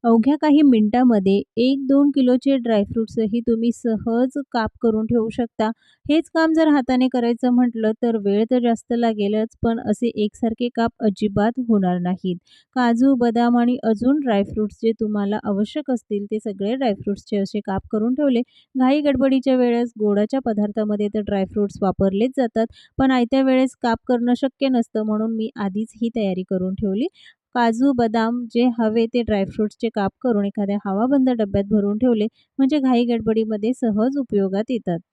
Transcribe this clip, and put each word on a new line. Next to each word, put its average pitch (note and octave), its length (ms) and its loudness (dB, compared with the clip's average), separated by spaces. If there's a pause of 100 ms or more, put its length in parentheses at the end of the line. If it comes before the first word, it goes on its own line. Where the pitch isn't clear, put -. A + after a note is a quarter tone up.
अवघ्या A#3 380 4
काही D4+ 200 4
मिनिटामध्ये G#3+ 800 4 (160)
एक C4 300 0
दोन C#4 220 4
किलोचे C4+ 480 2
ड्रायफ्रुट्सही A3 840 -2
तुम्ही A#3 320 0
सहज A#3 640 -2 (140)
काप A3 180 -4 (120)
करून A3 240 0
ठेवू A3+ 240 0
शकता. A3+ 400 -4 (360)
हेच D#4+ 280 0
काम D#4+ 200 2
जर D#4+ 140 4
हाताने B3+ 400 2
करायचं A#3+ 420 0
म्हटलं A#3 420 2
तर A#3 260 -2
वेळ G3+ 340 0
तर B3+ 80 2
जास्त A#3+ 340 -2
लागेलच, G#3+ 540 0 (160)
पण A#3 160 0
असे A3+ 360 -2
एकसारखे A3+ 600 -2
काप A#3 240 0
अजिबात G#3 680 0
होणार F#3 320 2
नाहीत. F3+ 360 -4 (400)
काजू, B3 400 2
बदाम A#3+ 420 2
आणि A#3+ 260 2
अजून A#3+ 360 2
ड्रायफ्रुट्स G#3+ 640 -2
जे A3+ 80 2
तुम्हाला G#3 520 -2
आवश्यक G#3+ 480 -4
असतील G#3 340 -4
ते G#3+ 140 -6
सगळे G3+ 360 -4
ड्रायफ्रुट्सचे G#3 600 -4
असे G3 220 -2
काप G3 320 -6
करून A3+ 220 0
ठेवले. C4 280 0 (340)
घाई C4+ 260 2
गडबडीच्या C4+ 540 2
वेळेस A#3+ 440 0
गोडाच्या G#3 460 0
पदार्थामध्ये G#3 640 -2
तर G#3 140 -4
ड्रायफ्रुट्स G3+ 600 -4
वापरलेच G3 560 0
जातात, A#3 280 0 (320)
पण C4 140 2
आयत्या B3+ 320 2
वेळेस C4 380 2
काप A#3 160 0 (100)
करणं A#3+ 300 2
शक्य C4+ 320 -2
नसतं, A#3 360 -2
म्हणून A3 300 -2
मी A3 200 -4
आधीच G3+ 460 -6
ही A#3 140 -2
तयारी F#3+ 340 -2
करून F#3 240 -2
ठेवली. G#3 340 -2 (480)
काजू, A#3+ 380 2
बदाम A#3 460 0 (140)
जे A#3+ 100 2 (160)
हवे A3+ 260 2
ते A#3+ 160 -2
ड्रायफ्रुट्सचे G#3+ 680 -2
काप G3 220 -4 (120)
करून G#3 220 0
एखाद्या G3+ 400 -4
हवाबंद B3+ 440 2
डब्यात G3+ 400 -2
भरून G#3 280 0
ठेवले A3 280 0 (340)
म्हणजे C4+ 200 2
घाई B3 260 2
गडबडीमध्ये A3 680 -2
सहज A#3 440 0
उपयोगात G3+ 540 -2
येतात. F3+ 280 -4 (140)